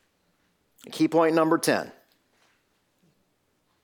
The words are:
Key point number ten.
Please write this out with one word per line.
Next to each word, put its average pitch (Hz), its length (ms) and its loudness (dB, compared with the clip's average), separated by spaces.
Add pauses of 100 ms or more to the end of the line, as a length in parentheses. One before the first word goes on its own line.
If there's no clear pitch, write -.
(920)
Key 160 160 0
point 160 300 0
number 160 220 2
ten. 107 340 -2 (1900)